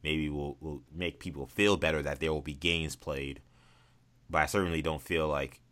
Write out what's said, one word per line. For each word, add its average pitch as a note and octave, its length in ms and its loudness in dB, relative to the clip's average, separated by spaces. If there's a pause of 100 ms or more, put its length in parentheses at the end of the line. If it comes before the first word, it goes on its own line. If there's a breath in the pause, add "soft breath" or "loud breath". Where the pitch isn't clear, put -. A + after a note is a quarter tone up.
maybe D#2 260 0
we'll, C#2+ 300 -6
we'll D2 240 -10 (100)
make E2+ 280 -4
people C#2+ 260 -8
feel G#2 300 4
better D#2 260 0
that C#2+ 160 -4
there D#2+ 140 0
will D2 100 -2
be D2+ 120 -8
games E2 420 0
played. C#2 440 -6 (880 soft breath)
But D#2 140 4
I D2+ 40 4
certainly F2 360 2
don't D#2 200 0
feel D#2+ 260 2
like C#2+ 320 -2 (120)